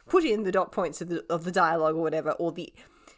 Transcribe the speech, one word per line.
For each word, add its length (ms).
put 160
in 200
the 80
dot 200
points 300
of 60
the, 200
of 160
the 80
dialogue 440
or 60
whatever, 300
or 200
the, 200